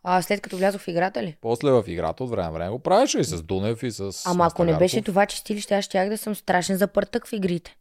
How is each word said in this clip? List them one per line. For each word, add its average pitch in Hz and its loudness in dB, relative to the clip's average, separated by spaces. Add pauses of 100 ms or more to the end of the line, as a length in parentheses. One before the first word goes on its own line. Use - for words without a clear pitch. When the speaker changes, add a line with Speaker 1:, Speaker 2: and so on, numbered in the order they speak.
Speaker 1:
А, 180 4
след 202 -2
като - -10
влязох 190 0
в - -10
играта 180 0
ли? 165 -8
Speaker 2:
После 120 2
в 117 6
играта 85 -2
от 127 -6
време 101 -2
на 82 -2
време 82 -4
го 123 -6
правеше 220 4
и 156 2
с 87 -4
Дунев, 98 -2
и 123 -4
с - -12
Speaker 1:
Ама 98 -6
ако 180 -4
не 175 4 (220)
Speaker 2:
Настагарков. 160 2
Speaker 1:
беше 185 4
това 202 2
чистилище, - -6
аз 202 0
щях 190 0
да 220 -4
съм 214 -6
страшен 180 0
запъртък 202 0
в - -8
игрите. 185 -4